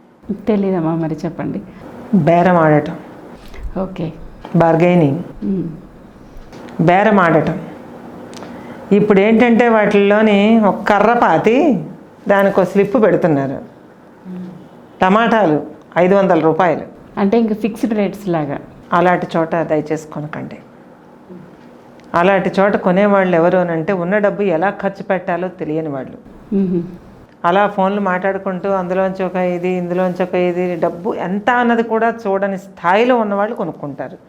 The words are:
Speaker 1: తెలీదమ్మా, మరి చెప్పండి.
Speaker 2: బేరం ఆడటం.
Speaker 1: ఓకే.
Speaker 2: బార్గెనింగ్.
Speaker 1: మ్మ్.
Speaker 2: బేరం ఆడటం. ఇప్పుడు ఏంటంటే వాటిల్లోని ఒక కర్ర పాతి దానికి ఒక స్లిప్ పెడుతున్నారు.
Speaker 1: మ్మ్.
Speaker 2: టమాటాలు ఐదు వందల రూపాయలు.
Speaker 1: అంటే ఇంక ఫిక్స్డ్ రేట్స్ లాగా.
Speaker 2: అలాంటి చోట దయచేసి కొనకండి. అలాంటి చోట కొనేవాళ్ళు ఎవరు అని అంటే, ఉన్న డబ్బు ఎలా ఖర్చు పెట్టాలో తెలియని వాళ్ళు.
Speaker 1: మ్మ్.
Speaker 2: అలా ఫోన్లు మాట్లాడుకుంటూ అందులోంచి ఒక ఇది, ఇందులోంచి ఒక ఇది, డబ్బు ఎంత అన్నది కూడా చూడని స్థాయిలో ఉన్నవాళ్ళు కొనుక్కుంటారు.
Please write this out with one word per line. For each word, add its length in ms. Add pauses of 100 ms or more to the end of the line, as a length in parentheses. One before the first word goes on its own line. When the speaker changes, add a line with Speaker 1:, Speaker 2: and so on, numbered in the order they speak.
(320)
Speaker 1:
తెలీదమ్మా, 640
మరి 300
చెప్పండి. 360 (520)
Speaker 2:
బేరం 420
ఆడటం. 440 (840)
Speaker 1:
ఓకే. 320 (420)
Speaker 2:
బార్గెనింగ్. 640 (240)
Speaker 1:
మ్మ్. 260 (1120)
Speaker 2:
బేరం 380
ఆడటం. 420 (1300)
ఇప్పుడు 280
ఏంటంటే 500
వాటిల్లోని 920
ఒక 240
కర్ర 300
పాతి 720 (420)
దానికి 320
ఒక 80
స్లిప్ 340
పెడుతున్నారు. 600 (640)
Speaker 1:
మ్మ్. 200 (540)
Speaker 2:
టమాటాలు 680 (300)
ఐదు 180
వందల 240
రూపాయలు. 440 (340)
Speaker 1:
అంటే 220
ఇంక 140
ఫిక్స్డ్ 400
రేట్స్ 340
లాగా. 320 (340)
Speaker 2:
అలాంటి 340 (100)
చోట 180
దయచేసి 520
కొనకండి. 500 (1600)
అలాంటి 440
చోట 160
కొనేవాళ్ళు 600
ఎవరు 220
అని 140
అంటే, 220
ఉన్న 240
డబ్బు 240
ఎలా 280 (120)
ఖర్చు 220
పెట్టాలో 440
తెలియని 420
వాళ్ళు. 280 (360)
Speaker 1:
మ్మ్. 300 (640)
Speaker 2:
అలా 220
ఫోన్లు 340
మాట్లాడుకుంటూ 680
అందులోంచి 560
ఒక 100
ఇది, 340
ఇందులోంచి 540
ఒక 120
ఇది, 400
డబ్బు 380
ఎంత 360
అన్నది 340
కూడా 300 (140)
చూడని 300
స్థాయిలో 600
ఉన్నవాళ్ళు 380
కొనుక్కుంటారు. 600 (120)